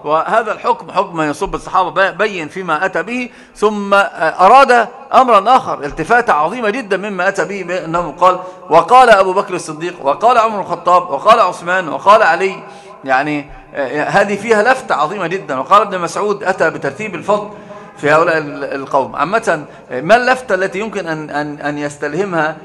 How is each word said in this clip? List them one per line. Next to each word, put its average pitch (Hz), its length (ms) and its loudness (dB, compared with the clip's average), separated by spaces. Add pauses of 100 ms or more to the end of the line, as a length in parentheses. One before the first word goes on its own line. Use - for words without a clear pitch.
وهذا 170 480 0
الحكم 202 400 -4
حكم 175 260 -4
من 156 120 -2
يسب 160 260 -6
الصحابة 175 340 -2
ب-، 180 280 -2
بين 190 300 -4
فيما 170 380 -4
أتى 170 180 -2
به، 240 260 -8 (260)
ثم، 202 380 0
آه، 180 520 2
أراد 240 420 6 (260)
أمرا 233 440 4
آخر، 156 260 -4
التفاتة 185 500 0
عظيمة 196 360 -2
جدًا 208 280 -4
مما 190 300 -4
أتى 190 180 -2
به، 190 220 -8
بأنه 165 440 -4
قال: 180 280 2 (300)
"وقال 247 400 6
أبو 190 240 6
بكر 190 200 -2
الصديق، 165 520 -8
وقال 208 320 2
عمر 220 220 0
الخطاب، 175 500 0
وقال 202 300 4
عثمان، 180 500 0
وقال 196 340 4
علي". 180 400 0 (400)
يعني، 143 480 -2 (240)
آه، 139 280 -4
هذه 202 320 2
فيها 220 380 2
لفتة 240 220 -4
عظيمة 165 320 -2
جدًا. 156 320 -6
وقال 185 220 4
ابن 190 180 -4
مسعود، 175 440 -4
أتى 180 260 0
بترتيب 156 460 -8
الفضل 202 340 -2 (480)
في 147 140 0
هؤلاء 165 260 4
ال-، 147 260 -6
القوم. 135 520 -4
عامة، 165 500 -2 (260)
آه، 127 100 -6
ما 175 140 4
اللفتة 247 400 0
التي 185 240 -4
يمكن 202 280 -8
أن، 156 220 -6
أن، 147 300 -8
أن 147 180 -6
يستلهمها 156 880 -4